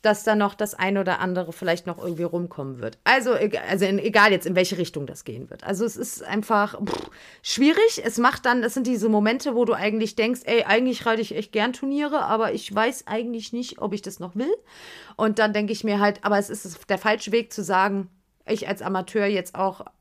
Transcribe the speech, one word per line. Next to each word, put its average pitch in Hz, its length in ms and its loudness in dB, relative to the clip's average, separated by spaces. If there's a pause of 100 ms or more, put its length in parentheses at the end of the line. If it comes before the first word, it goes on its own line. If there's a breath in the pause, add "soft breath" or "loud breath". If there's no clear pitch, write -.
Dass 214 200 4
da 220 120 4
noch 202 180 2
das 208 220 -4
ein 196 240 0
oder 185 220 0
andere 180 300 -2
vielleicht 175 360 -2
noch 175 100 -6
irgendwie 170 260 -6
rumkommen 165 580 -6
wird. 113 220 -8
Also, 247 300 4
eg-, 202 240 2 (100)
also 196 180 2
in, 196 120 2
egal 214 340 6
jetzt, 190 140 2
in 185 100 -2
welche 180 220 2
Richtung 156 300 -4
das 139 160 -14
gehen 120 260 -12
wird. - 140 -18
Also 196 220 -2
es 220 120 -4
ist - 260 -8
einfach, 208 560 0
pff, - 300 -6 (320 loud breath)
schwierig. 330 640 4
Es 233 140 -2
macht 247 260 2
dann, 247 160 4
das 233 140 -2
sind 262 100 0
diese 226 240 2
Momente, 220 460 2
wo 240 100 4
du 233 80 2
eigentlich 214 420 -2
denkst, 240 280 0
ey, 233 220 2
eigentlich 233 420 0
reite 226 160 2
ich 214 120 -8
echt 208 160 -8
gern 220 220 0
Turniere, 277 520 -2
aber 220 280 0
ich - 220 -8
weiß 233 320 0
eigentlich 226 460 -6
nicht, 247 280 -8
ob 202 120 -4
ich 202 100 -8
das 175 160 -12
noch 175 160 -10
will. 269 180 0 (640 loud breath)
Und 214 240 0
dann 214 120 4
denke 208 220 -2
ich - 100 -8
mir 208 160 0
halt, 202 240 2
aber 208 140 2
es 202 140 -2
ist 190 400 -12
der 190 80 0
falsche 214 320 0
Weg 233 220 0
zu 208 100 -6
sagen, 190 460 0 (360)
ich - 220 -4
als 202 160 -6
Amateur 190 420 -2
jetzt 196 300 -2
auch 185 300 -2 (160)